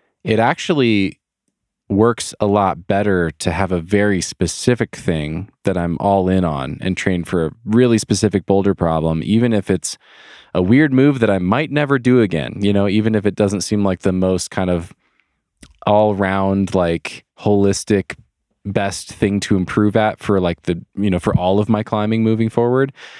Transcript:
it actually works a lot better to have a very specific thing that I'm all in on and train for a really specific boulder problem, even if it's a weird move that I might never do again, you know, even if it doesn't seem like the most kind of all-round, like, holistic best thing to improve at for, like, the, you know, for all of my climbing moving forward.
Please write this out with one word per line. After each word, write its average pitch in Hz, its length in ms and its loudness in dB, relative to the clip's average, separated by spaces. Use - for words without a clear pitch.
it 110 160 2
actually 117 800 0
works 110 520 0
a 107 60 2
lot 98 400 0
better 98 460 0
to - 200 -4
have 90 180 -2
a 90 100 -2
very 101 420 0
specific - 760 -4
thing 80 540 -6
that 92 120 -2
I'm 87 240 -2
all 98 280 2
in 95 160 2
on 73 360 -4
and 92 160 -4
train 90 260 -2
for 82 240 -2
a 73 60 -8
really 117 320 4
specific 101 480 0
boulder 98 280 2
problem, 80 500 -2
even 113 280 0
if 101 180 -2
it's - 280 -4
a 92 80 0
weird 131 300 4
move 135 280 4
that 110 100 4
I 95 80 0
might 110 320 0
never 139 280 0
do 123 220 4
again, 87 400 -2
you 101 120 0
know, 101 160 0
even 107 260 0
if 104 120 -2
it 95 80 0
doesn't 101 280 0
seem 104 220 -2
like 95 160 -2
the 95 120 0
most 92 380 0
kind 92 200 -2
of 87 240 -4
all-round, 98 880 2
like, 85 500 -2
holistic 98 760 0
best 98 480 -4
thing 101 280 0
to 101 160 0
improve 104 400 0
at 107 220 2
for, 98 220 0
like, 87 220 -2
the, 85 180 -4
you 101 160 -2
know, 90 80 0
for - 180 0
all 92 220 0
of 104 100 0
my 110 140 0
climbing 110 400 -2
moving 110 260 0
forward. 123 440 0